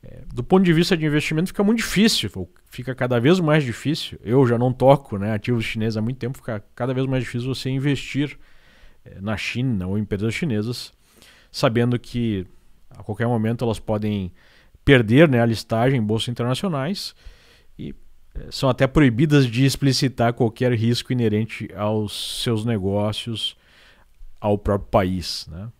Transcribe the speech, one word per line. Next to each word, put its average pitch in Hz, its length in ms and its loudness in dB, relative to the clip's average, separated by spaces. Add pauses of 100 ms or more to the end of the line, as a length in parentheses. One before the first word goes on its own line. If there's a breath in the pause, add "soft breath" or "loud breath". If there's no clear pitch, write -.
Eh, - 180 -18 (120)
do 120 100 -6
ponto 190 200 4
de 175 100 4
vista 170 220 4
de 156 100 -2
investimento, 156 440 0
fica - 140 -2
muito 220 160 2
difícil, 202 500 2 (360)
fica 127 300 -10
cada 123 240 2
vez 160 200 4
mais 156 240 4
difícil. - 600 -6
Eu 131 240 6
já 117 100 2
não 123 140 2
toco, 131 460 4
né, 104 160 -2
ativos 113 320 -2
chineses 110 320 -4
há 110 40 -2
muito 123 160 -4
tempo, 123 200 -8
fica 107 260 -10 (120)
cada 127 180 -4
vez 131 120 -2
mais 131 180 -2
difícil 123 300 -6
você - 160 -6
investir, 135 680 -2 (680 soft breath)
eh, - 160 -18
na 101 160 -4
China 113 520 -4
ou 98 100 -2
em 110 40 0
empresas 107 320 -2
chinesas, 120 600 -4 (580 soft breath)
sabendo 120 480 0
que 110 460 -4 (440)
a - 140 -20
qualquer 110 240 -4
momento 117 380 0
elas 110 140 -2
podem 107 520 -4 (540 soft breath)
perder, 139 420 6
né, 123 140 4
a 117 40 4
listagem 117 540 0
em 110 40 0
bolsas 110 260 -2
internacionais 135 840 -4 (600 soft breath)
e, - 160 -12 (420)
eh, - 140 -12
são - 200 0
até 127 180 2
proibidas 143 580 6
de 120 200 0
explicitar 127 680 0
qualquer 123 400 0
risco 117 380 0
inerente 110 640 -2
aos 104 680 -4
seus 110 220 -2
negócios, 104 920 -4 (840 soft breath)
ao 104 160 2
próprio 101 320 -2
país, 92 640 -2
né? 98 280 -14